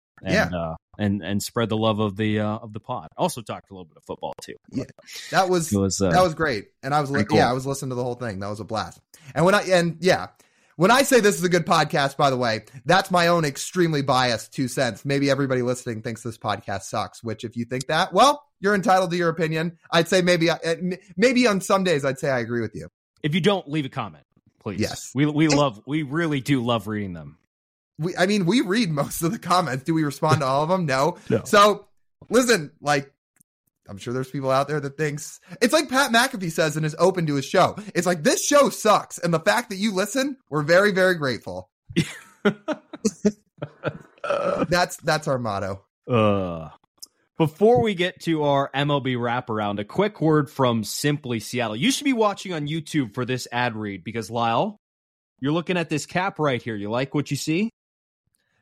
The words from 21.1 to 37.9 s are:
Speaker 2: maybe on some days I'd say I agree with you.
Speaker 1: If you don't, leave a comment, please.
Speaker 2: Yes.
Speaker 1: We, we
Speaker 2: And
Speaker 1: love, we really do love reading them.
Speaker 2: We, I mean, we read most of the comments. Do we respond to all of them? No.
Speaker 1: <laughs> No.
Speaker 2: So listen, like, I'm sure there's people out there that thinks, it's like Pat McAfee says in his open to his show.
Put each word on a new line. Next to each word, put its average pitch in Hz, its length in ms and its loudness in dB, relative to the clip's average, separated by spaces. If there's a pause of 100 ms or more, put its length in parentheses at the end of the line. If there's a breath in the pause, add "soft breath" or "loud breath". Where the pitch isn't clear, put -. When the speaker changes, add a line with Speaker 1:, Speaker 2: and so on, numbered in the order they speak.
Speaker 2:
maybe 247 320 4
on 196 140 2
some 196 220 2
days 151 220 2
I'd 131 140 -2
say 147 100 -2
I 127 100 0
agree 117 220 -2
with 110 140 -6
you. 78 140 -12 (320)
Speaker 1:
If 156 140 -2
you 185 60 2
don't, 190 260 2
leave 147 180 -4
a - 40 -10
comment, 90 340 -10 (360)
please. 98 200 -8
Speaker 2:
Yes. - 340 -6
Speaker 1:
We, 143 140 2
we 151 180 2
Speaker 2:
And 143 100 2
Speaker 1:
love, 135 300 2
we 151 180 -4
really 147 380 -2
do 131 220 0
love 113 240 0
reading 104 260 -6
them. 76 240 -16 (600)
Speaker 2:
We, 170 160 -4
I 180 120 2
mean, 202 180 2
we 233 160 4
read 202 300 0
most 143 320 -4
of 165 80 0
the - 80 -6
comments. 170 440 0
Do 165 120 0
we 160 80 2
respond 156 380 0
to 135 40 -2
all 135 160 2
of 156 80 -2
them? 185 160 0
No. 139 380 0
Speaker 1:
<laughs> - 60 -20
No. 113 140 2
Speaker 2:
So 202 440 6 (420)
listen, 226 420 2 (100)
like, 143 300 -2 (800)
I'm 101 80 -12
sure 120 160 -8
there's 127 160 -6
people 135 220 -4
out 135 160 2
there 151 140 -4
that 139 160 -12
thinks, 151 420 -6 (220 loud breath)
it's 240 100 2
like 311 160 2
Pat 262 240 0
McAfee 226 400 0
says 156 240 0
in 156 80 -2
his 151 160 -4
open 180 280 4
to 143 80 0
his 135 100 -2
show. 165 320 2 (180 loud breath)